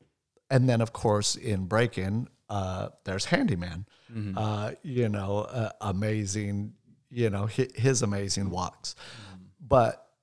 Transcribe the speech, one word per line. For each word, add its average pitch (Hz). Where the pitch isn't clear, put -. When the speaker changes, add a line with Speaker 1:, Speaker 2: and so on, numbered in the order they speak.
Speaker 1:
and 131
then 117
of 113
course 104
in 98
breaking, 107
uh, 95
there's 95
Handyman, 92
Speaker 2:
Mm-hmm. 104
Speaker 1:
uh, 107
you 123
know, 104
uh, 110
amazing, 101
you 120
know, 101
hi-, 127
his 123
amazing 101
walks. -
Speaker 2:
Mm-hmm. -
Speaker 1:
But 117